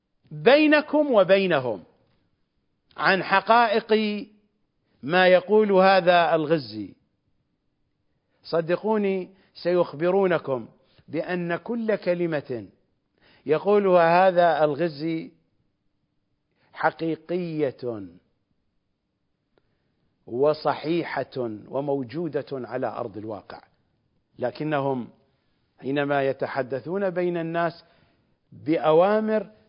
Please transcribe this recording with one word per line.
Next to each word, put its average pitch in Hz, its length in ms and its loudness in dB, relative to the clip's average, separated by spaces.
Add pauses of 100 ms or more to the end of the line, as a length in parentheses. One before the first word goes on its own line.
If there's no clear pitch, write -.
(320)
بينكم 294 800 2
وبينهم 170 720 2 (1120)
عن 175 260 2
حقائق 214 1000 2 (760)
ما 180 240 4
يقول 196 440 4
هذا 180 640 4
الغزي. 135 580 -4 (1500)
صدقوني 185 840 -2 (240)
سيخبرونكم 170 1120 0 (400)
بأن 170 480 -6
كل 220 400 -4
كلمة 160 720 -4 (800)
يقولها 180 840 4
هذا 170 360 4
الغزي 160 680 -4 (1400)
حقيقية، 156 1400 -6 (2250)
وصحيحة 139 1200 -4 (180)
وموجودة 139 840 -6
على 127 360 -8
أرض 107 300 -10
الواقع، 104 440 -14 (800)
لكنهم 135 680 -4 (720)
حينما 143 420 -2
يتحدثون 135 840 -6
بين 180 280 -4
الناس 165 460 -6 (680)
بأوامر 185 960 2 (200)